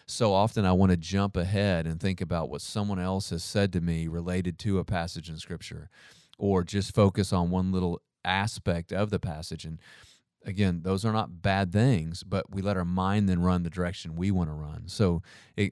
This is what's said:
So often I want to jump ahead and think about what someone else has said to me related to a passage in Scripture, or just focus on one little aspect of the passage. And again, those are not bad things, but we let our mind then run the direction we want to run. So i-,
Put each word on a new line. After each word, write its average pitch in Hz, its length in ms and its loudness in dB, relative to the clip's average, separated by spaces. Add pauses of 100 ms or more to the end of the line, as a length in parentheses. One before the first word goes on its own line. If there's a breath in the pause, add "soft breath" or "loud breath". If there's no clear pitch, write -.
So 107 260 2
often 104 320 2
I 92 60 4
want 92 200 6
to 87 60 4
jump 98 380 -2
ahead 92 500 0
and 82 140 -4
think 92 220 -2
about 82 280 -2
what 73 120 -8
someone 101 380 -4
else 95 320 -4
has 82 120 -6
said 101 300 0
to 90 80 0
me 82 260 -2
related 87 520 -4
to 98 200 0
a 82 60 -2
passage 82 440 -6
in 78 80 -10
Scripture, 80 520 -12 (480 loud breath)
or 98 260 2
just 98 320 -2
focus 101 380 4
on 87 160 2
one 92 220 0
little 92 300 0 (220)
aspect 92 680 -2
of 104 160 0
the 98 100 -2
passage. 80 460 -8
And 80 140 -10 (640 loud breath)
again, 92 380 2
those 95 200 0
are 113 80 2
not 87 300 -2
bad 98 320 2
things, 101 480 4
but 98 320 -4
we 98 80 -4
let 98 160 0
our 87 80 0
mind 95 420 2
then 90 140 2
run 90 220 4
the 85 80 -4
direction 87 440 -6
we 90 140 0
want 90 200 2
to 76 40 -8
run. 76 340 -10
So 87 360 2 (340 loud breath)
i-, 104 140 0